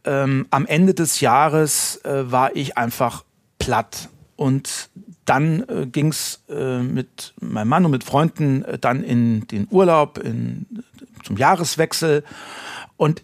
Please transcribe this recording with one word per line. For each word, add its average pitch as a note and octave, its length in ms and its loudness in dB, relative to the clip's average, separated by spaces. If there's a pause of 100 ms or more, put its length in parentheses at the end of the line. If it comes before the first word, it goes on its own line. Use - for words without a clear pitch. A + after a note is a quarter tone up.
ähm, C3+ 440 0
am C3+ 160 2
Ende F3+ 300 4
des E3 240 -2
Jahres, C#3+ 840 2
äh, C#3 280 -4
war C3 240 2
ich C#3 240 -4
einfach A#2+ 440 -2 (360)
platt. - 500 -4 (260)
Und - 540 -2 (360)
dann, D#3 440 2
äh, D3+ 160 -4
ging's, D3 640 -4
äh, C3 300 -4
mit - 600 -6
meinem A2 280 -4
Mann E3+ 180 4
und D#3 60 4
mit B2+ 120 0
Freunden, C#3 600 0
äh, - 140 -6
dann C3 240 0
in A#2 420 0
den G#2 240 -4
Urlaub, E3 480 4
in, A#2+ 680 -8 (400)
zum G2+ 140 -6
Jahreswechsel. D#3 840 2 (720)
Und D#3 260 2